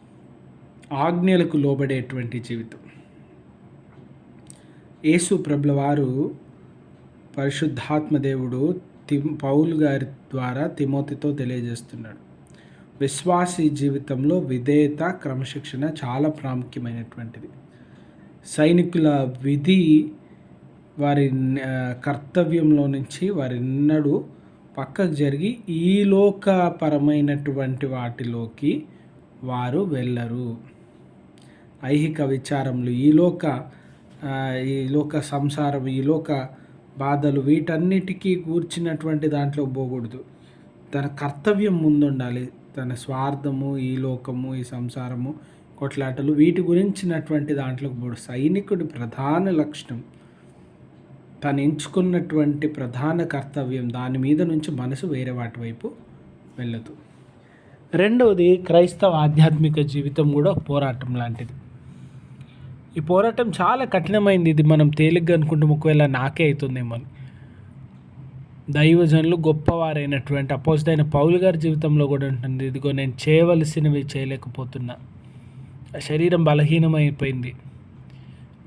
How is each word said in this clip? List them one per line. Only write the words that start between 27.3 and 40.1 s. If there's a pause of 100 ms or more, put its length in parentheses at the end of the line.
వాటిలోకి (600)
వారు
వెళ్ళరు. (1300)
ఐహిక
విచారములు,
ఈ
లోక, (600)
ఆ,
ఈ
లోక
సంసారం,
ఈ
లోక (500)
బాధలు,
వీటన్నిటికీ
కూర్చున్నటువంటి
దాంట్లో
పోకూడదు. (720)